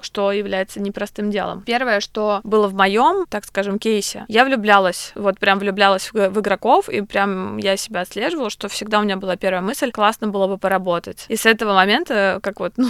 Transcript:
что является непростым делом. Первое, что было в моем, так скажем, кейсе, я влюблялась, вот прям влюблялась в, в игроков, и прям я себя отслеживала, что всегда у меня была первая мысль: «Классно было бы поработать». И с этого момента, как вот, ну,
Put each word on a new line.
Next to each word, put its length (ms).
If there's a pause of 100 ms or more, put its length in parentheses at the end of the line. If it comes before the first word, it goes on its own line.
что 320
является 460
непростым 500
делом. 320
Первое, 380
что 440
было 220
в 80
моем, 540
так 160
скажем, 340
кейсе, 500
я 160
влюблялась, 680
вот 240
прям 200
влюблялась 540
в, 180
в 100
игроков, 480
и 140
прям 560
я 180
себя 240
отслеживала, 500
что 180
всегда 300
у 40
меня 140
была 200
первая 260
мысль: 300
«Классно 360
было 200
бы 100
поработать». 720
И 80
с 100
этого 280
момента, 680
как 180
вот, 160
ну, 140